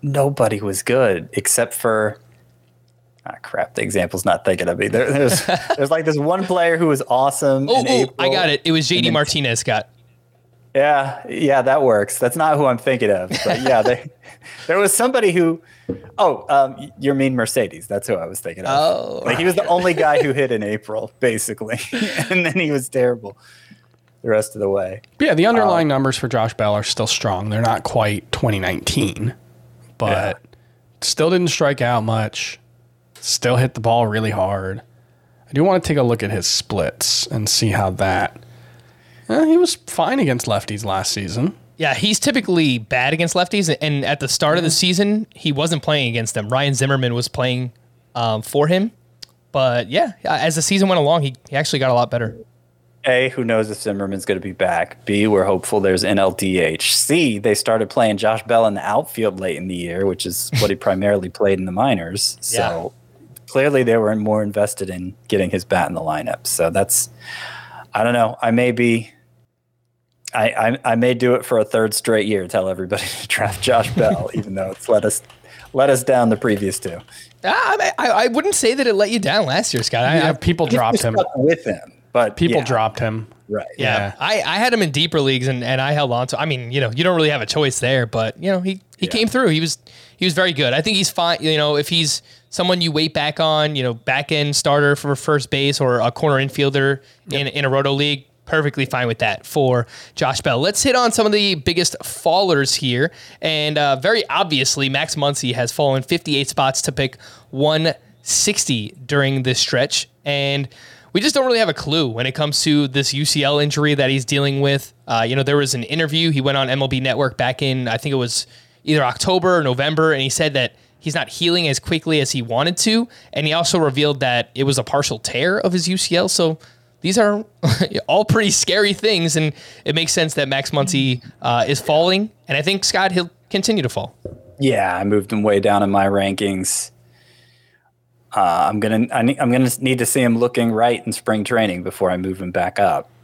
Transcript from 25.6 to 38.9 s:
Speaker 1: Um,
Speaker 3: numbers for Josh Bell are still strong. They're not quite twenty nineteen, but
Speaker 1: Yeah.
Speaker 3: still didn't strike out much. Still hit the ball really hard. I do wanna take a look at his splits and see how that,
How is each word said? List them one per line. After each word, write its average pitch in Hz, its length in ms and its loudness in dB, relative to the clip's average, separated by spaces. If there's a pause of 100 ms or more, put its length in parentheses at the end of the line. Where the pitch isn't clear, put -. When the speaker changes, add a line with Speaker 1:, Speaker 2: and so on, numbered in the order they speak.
Speaker 1:
Um, - 20 2
Speaker 3:
numbers 135 280 2
for 131 120 -4
Josh 113 260 0
Bell 104 180 2
are 104 100 0
still - 240 -2
strong. 101 420 -2
They're 107 120 -2
not 113 220 0
quite 104 480 -2
twenty 107 260 0
nineteen, 95 800 -2 (640)
but 110 120 0 (320)
Speaker 1:
Yeah. - 140 -20 (460)
Speaker 3:
still - 280 0
didn't 180 200 2
strike 139 320 0
out 120 240 2
much. 110 520 -2 (600)
Still - 380 0
hit 123 160 2
the 117 80 -10
ball 117 260 4
really 107 240 0
hard. 98 500 -2 (680)
I - 40 -18
do 143 140 2
wanna 185 160 4
take 151 160 0
a 135 60 2
look 117 200 2
at 98 80 -2
his 95 160 -2
splits - 800 -2
and 107 220 -4
see 110 220 2
how 98 180 0
that, 95 520 -2 (840)